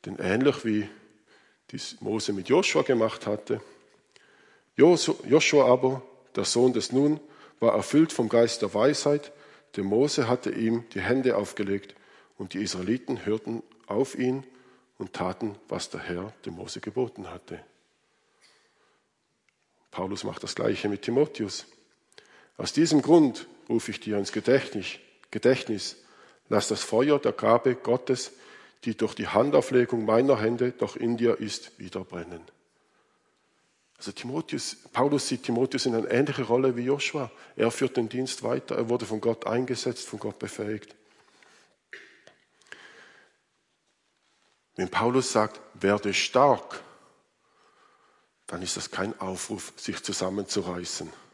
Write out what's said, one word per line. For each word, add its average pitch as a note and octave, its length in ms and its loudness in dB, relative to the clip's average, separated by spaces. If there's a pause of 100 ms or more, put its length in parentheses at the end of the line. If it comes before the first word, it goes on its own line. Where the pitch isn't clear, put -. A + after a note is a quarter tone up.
Denn F2 120 -10
ähnlich A#2+ 480 2
wie G#2+ 240 0 (800)
dies - 300 -12
Mose G#2+ 320 -4
mit F#2+ 160 -6
Joshua D3+ 340 4
gemacht A2+ 440 0
hatte, G#2+ 340 -4 (1120)
Josu-, D#3+ 520 6
Joshua D3 380 6
aber, B2+ 360 4 (340)
der G3 100 -2
Sohn B2 280 4
des A2 180 -2
Nun, D3 280 2 (400)
war A#2 140 4
erfüllt D3 400 4
vom A2+ 160 0
Geist A#2 320 4
der G2+ 120 -2
Weisheit, C#3+ 580 2 (440)
denn G2 100 -4
Mose A#2+ 420 2
hatte A2+ 240 0
ihm A#2 420 -2
die F#2+ 80 -4
Hände B2 340 2
aufgelegt G2 600 -4 (420)
und G2 160 -12
die F#2+ 80 -4
Israeliten A2 640 -4
hörten A2 360 -4 (260)
auf A#2+ 300 -2
ihn C3 280 -2 (520)
und F#2+ 160 -12
taten, F#2+ 420 -6 (120)
was F#2+ 220 -6
der F#2+ 100 -10
Herr F2+ 340 -8 (120)
dem G2+ 80 -10
Mose F2 260 -12
geboten A2 500 -6
hatte. - 300 -16 (2250)
Paulus F#2 320 -6
macht G#2 200 -8
das - 120 -10
Gleiche G2+ 320 -2
mit G2+ 140 -4
Timotheus. A#2+ 640 -2 (920)
"Aus B2 160 -8
diesem D3+ 280 4
Grund D3 460 4 (200)
rufe A2+ 240 -2
ich - 80 -10
dir G#2 180 -4
ins G2 140 -4
Gedächtnis, A2 540 0 (460)
Gedächtnis, - 680 0 (500)
lass G#2+ 200 2
das G#2+ 160 -2
Feuer C#3 360 2
der - 140 0
Gabe A#2+ 420 4
Gottes, - 560 -2 (540)
die A2+ 100 -2
durch - 180 -2
die - 140 -6
Handauflegung B2 800 2
meiner A#2 340 4
Hände A#2+ 320 0
doch - 240 -4
in A#2 220 -2
dir A#2 220 2
ist, - 400 -10
wieder F#2 260 -10
brennen." F2 360 -12 (1600)
Also - 160 -12
Timotheus, C#3 640 -8 (160)
Paulus C#3+ 340 2
sieht B2 160 -4
Timotheus B2+ 420 0
in B2 80 2
eine A2+ 140 0
ähnliche C3+ 360 2
Rolle B2 340 2
wie B2 80 -4
Joshua. C#3 440 -2 (280)
Er A2+ 120 4
führt B2+ 280 -2
den A2+ 100 0
Dienst B2+ 360 -6
weiter, B2+ 340 -4
er A#2 100 -2
wurde A#2 180 0
von G#2+ 140 -4
Gott A2+ 260 -2
eingesetzt, B2 640 -4
von A2 120 -10
Gott G#2 200 -8
befähigt. G#2+ 560 -8 (3750)
Wenn F#2 100 -2
Paulus B2 460 0
sagt, G#2+ 260 0 (140)
"Werde G2+ 400 0
stark", - 680 2 (1700)
dann E2+ 140 -10
ist F#2 160 -6
das - 120 -10
kein G2+ 300 -6
Aufruf, F#2 560 -8
sich - 260 -8
zusammenzureißen. F#2 1120 -6 (220)